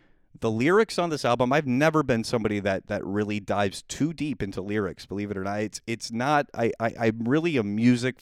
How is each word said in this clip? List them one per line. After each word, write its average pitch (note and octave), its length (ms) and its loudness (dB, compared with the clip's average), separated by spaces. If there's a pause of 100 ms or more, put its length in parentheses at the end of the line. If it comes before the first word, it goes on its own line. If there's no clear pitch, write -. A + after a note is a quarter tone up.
(400)
The A2+ 100 0
lyrics D#3+ 480 2
on F3 120 0
this D3+ 140 -4
album, B2 300 2
I've D3+ 140 2
never D3+ 360 4
been B2 200 0
somebody G#2+ 380 0
that, F#2+ 260 -2
that G2+ 180 -4
really G#2 340 -2
dives G2+ 440 -2
too D#3 300 -2
deep D3 280 -6
into G2 200 -6
lyrics, G2 440 -4
believe G2+ 260 -6
it G2 60 -6
or F#2+ 60 -6
not. G2+ 180 -4
It's, G#2 240 -6
it's A2+ 260 -8
not, C3+ 420 0
I, A#2 260 0
I, A#2 200 -2
I'm A2+ 260 0
really D#3 300 2
a A#2 80 2
music A#2 580 2